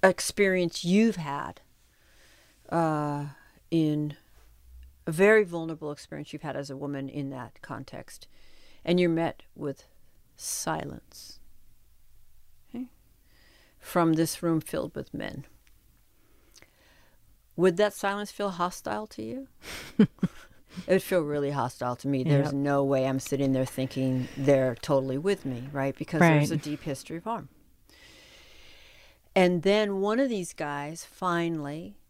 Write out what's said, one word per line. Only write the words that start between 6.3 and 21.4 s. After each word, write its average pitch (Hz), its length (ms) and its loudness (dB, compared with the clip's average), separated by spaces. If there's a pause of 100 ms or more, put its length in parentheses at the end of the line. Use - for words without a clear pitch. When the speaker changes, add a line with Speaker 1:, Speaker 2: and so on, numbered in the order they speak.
Speaker 1:
you've 151 80 -10
had 147 140 -8
as 143 140 -8
a 135 80 -10
woman 139 320 -6
in 139 200 -6
that 127 320 -14
context. - 640 -14 (560)
And 180 160 4
you're 175 100 6
met 165 340 0 (120)
with 139 300 -8 (500)
silence, - 1040 -8 (1300)
okay, 247 180 -10 (920)
from 165 340 2
this 160 300 0
room 165 160 2
filled - 360 -6
with - 180 -10
men. - 320 -8 (2000)
Would 175 220 4
that 208 160 2
silence 202 380 -4
feel 202 180 -4
hostile 185 580 -4
to - 140 -14
you? 247 260 -8 (520)
<laughs> 214 80 10 (800)
It 180 60 4
would 190 100 2
feel 180 180 2
really 147 300 -2